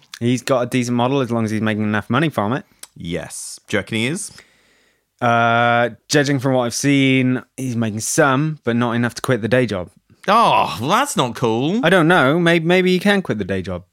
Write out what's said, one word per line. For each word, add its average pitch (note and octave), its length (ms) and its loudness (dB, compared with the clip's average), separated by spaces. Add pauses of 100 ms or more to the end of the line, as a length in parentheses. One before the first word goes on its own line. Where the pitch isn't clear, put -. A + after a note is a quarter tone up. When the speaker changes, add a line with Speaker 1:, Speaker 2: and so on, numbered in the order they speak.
(200)
Speaker 1:
He's A#2+ 220 0
got C3 180 0
a B2 60 -4
decent B2 300 -2
model B2+ 240 0
as A#2 100 -2
long A#2 160 -2
as G#2+ 40 -4
he's G#2+ 120 -2
making G#2+ 220 -2
enough G#2+ 260 -2
money D3 180 0
from G#2 240 -2
it. C#3+ 140 -6 (280)
Speaker 2:
Yes. - 720 -10
Do G#2 100 -4
you - 40 -2
reckon A2+ 160 -6
he A2+ 100 -2
is? E3 240 -6 (920)
Speaker 1:
Uh, A#2 720 2 (180)
judging C#3+ 300 2
from C3 140 0
what B2+ 120 2
I've A#2 100 -4
seen, C3 680 2 (140)
he's B2+ 200 -6
making A2 240 -2
some, D3 640 0
but A#2 120 0
not A#2+ 160 0
enough A#2+ 220 -2
to - 80 -14
quit B2 180 0
the A2 80 -4
day B2+ 160 2
job. F#2+ 260 -6 (380)
Speaker 2:
Oh, F#3 520 2
well, C3 100 -4
that's C4 260 0
not B2+ 180 0
cool. C3 500 -2
Speaker 1:
I D#3+ 60 4
don't F3+ 180 4
know. D#3+ 300 4
Maybe, E3+ 280 2
maybe F#3 260 2
he F3+ 60 2
can G3+ 240 0
quit A2 160 -4
the G2+ 80 -4
day F#2+ 160 -4
job. F2+ 300 -8